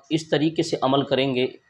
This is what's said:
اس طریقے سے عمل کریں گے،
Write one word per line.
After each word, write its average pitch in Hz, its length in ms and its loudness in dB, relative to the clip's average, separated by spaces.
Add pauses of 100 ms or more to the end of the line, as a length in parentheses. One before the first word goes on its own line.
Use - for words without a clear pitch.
اس 156 200 -4
طریقے 160 340 0
سے - 180 -4
عمل 135 220 2
کریں 135 320 0
گے، 127 100 0 (240)